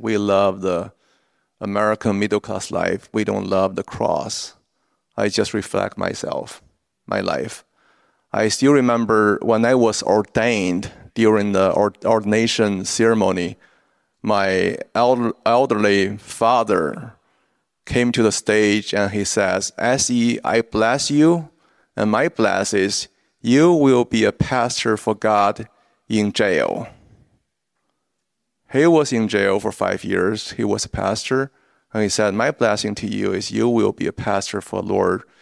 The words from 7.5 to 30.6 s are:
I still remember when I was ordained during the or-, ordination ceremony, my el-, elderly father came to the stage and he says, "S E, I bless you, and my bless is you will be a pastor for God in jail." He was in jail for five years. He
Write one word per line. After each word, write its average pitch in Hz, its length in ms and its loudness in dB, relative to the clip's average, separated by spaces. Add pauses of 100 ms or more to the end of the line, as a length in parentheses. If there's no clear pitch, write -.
I 110 160 0
still 131 240 2
remember 113 680 2
when 113 220 2
I 123 100 4
was 117 280 2
ordained 104 880 0 (240)
during 107 380 2
the 95 200 4
or-, 101 220 0 (100)
ordination 107 800 0
ceremony, 95 720 0 (680)
my 95 560 0 (160)
el-, 120 400 2 (100)
elderly 104 720 2
father 110 1000 -2 (720)
came 120 260 0
to 117 100 0
the 110 80 4
stage 104 640 0
and 101 160 0
he 104 140 -4
says, 98 540 -2
"S 123 320 0
E, 120 340 0
I 110 160 0
bless 113 500 0
you, 156 380 2 (480)
and 107 140 0
my 123 180 2
bless 98 440 0
is 101 360 -2 (320)
you 139 320 4
will 135 320 4
be 113 200 0
a 104 60 4
pastor 120 680 -2
for 107 200 -2
God 107 520 0 (400)
in 104 240 0
jail." 90 560 0 (1800)
He 143 160 4
was 156 280 4
in 110 140 2
jail 98 300 2
for 101 140 -4
five 95 320 -4
years. 98 480 -2
He 117 120 -6